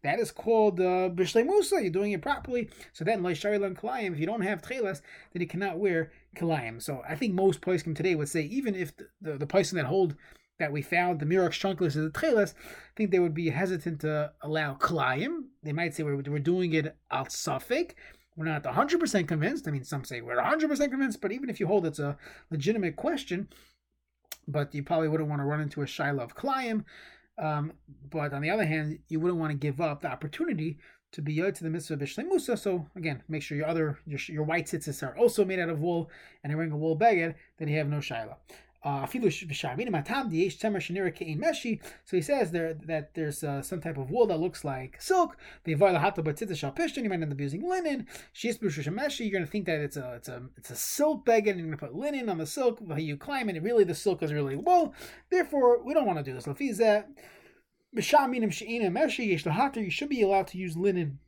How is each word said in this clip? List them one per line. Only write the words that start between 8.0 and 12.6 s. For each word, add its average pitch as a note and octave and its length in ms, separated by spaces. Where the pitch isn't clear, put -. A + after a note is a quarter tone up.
would D3+ 140
say, E3 140
even G#3+ 340
if E3 220
the, - 100
the, D#3 160
the C#3+ 100
poskim F#3+ 260
that D#3 120
hold E3+ 320
that D#3 100
we C#3+ 120
found F3 400
the D3 40
Mirach F3 260
Shanklis F3+ 440
is - 0
the D#3 140
Tcheles, A3 440
I - 440